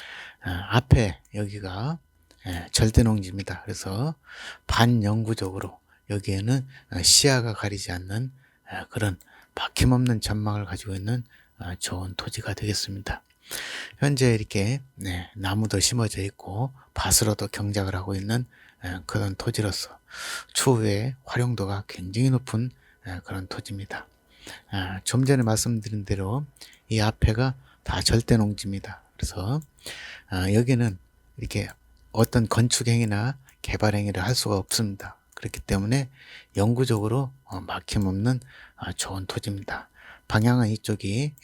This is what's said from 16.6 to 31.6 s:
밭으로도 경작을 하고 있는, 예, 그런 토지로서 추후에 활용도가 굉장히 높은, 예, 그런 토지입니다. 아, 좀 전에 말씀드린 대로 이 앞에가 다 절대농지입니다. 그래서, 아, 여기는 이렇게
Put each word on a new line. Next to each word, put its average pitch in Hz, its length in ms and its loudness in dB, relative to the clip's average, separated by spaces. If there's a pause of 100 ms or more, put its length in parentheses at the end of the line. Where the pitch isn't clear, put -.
밭으로도 104 540 2
경작을 101 480 -2
하고 95 180 -4
있는, 107 320 -2 (380)
예, 90 240 -6
그런 104 260 -2
토지로서 - 640 -4 (560)
추후에 113 640 2 (100)
활용도가 101 640 -2
굉장히 107 420 0
높은, 123 400 0 (380)
예, 90 180 -8
그런 95 220 -8
토지입니다. - 580 -10 (640)
아, 95 340 -4
좀 131 220 2
전에 135 160 6
말씀드린 110 640 0
대로 104 400 -2 (440)
이 110 100 2
앞에가 113 560 2 (280)
다 - 200 -2
절대농지입니다. 104 960 2 (160)
그래서, 113 440 -4 (680)
아, 92 240 0
여기는 117 460 4 (380)
이렇게 101 320 -4 (480)